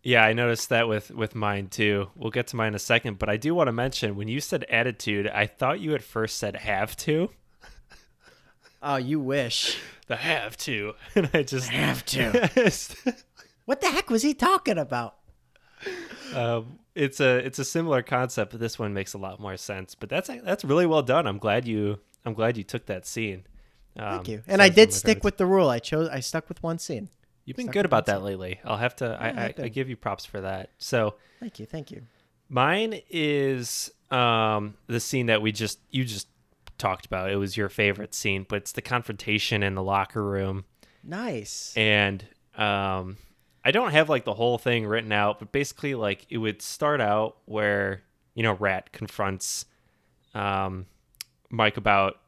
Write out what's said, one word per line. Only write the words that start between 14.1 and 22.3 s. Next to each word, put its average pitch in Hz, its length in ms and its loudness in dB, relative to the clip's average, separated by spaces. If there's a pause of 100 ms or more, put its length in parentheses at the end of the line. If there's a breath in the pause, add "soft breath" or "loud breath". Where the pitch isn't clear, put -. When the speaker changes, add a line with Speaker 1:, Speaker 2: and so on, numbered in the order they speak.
Speaker 2:
he 294 100 2
talking 262 460 2
about? 120 380 -4 (1200 loud breath)
Speaker 1:
Um, 120 440 -2 (160)
it's 143 260 -2
a, 127 160 6
it's 131 240 -2
a 131 40 -2
similar 160 380 2
concept, 123 500 -2
but 117 80 -14
this 113 180 -4
one 104 160 -4
makes 98 180 -4
a 104 60 -12
lot 95 200 -10
more 98 200 -8
sense. 95 360 -10
But 104 140 -12
that's, - 200 -2
that's 220 360 -4
really 165 220 4
well 156 160 4
done. 131 240 2
I'm 101 120 -2
glad 113 300 0
you, 104 320 -2 (240)
I'm 113 100 -4